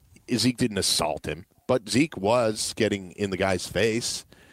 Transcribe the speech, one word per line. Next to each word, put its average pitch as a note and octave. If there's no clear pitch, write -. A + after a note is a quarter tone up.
Zeke A#2+
didn't G#2+
assault -
him, D#2
but B2
Zeke B2+
was A2
getting G2+
in G2+
the F#2+
guy's F#2+
face, A2